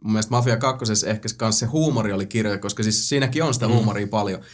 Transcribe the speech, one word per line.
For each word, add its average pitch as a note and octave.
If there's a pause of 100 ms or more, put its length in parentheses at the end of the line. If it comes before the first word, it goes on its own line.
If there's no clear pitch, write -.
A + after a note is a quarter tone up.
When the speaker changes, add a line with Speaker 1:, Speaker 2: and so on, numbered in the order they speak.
Speaker 1:
mun G#2+
mielestä G#2+
Mafia A#2+
kakkosessa A#2+
ehkä G#2+
se, -
kans A2
se A#2
huumori B2
oli G2
kirjoja, G#2
koska G2+
siis G#2+
siinäkin C3+
on C3+
sitä A#2
Speaker 2:
Mm. A2+
Speaker 1:
huumoria G#2
paljon. G2+ (140)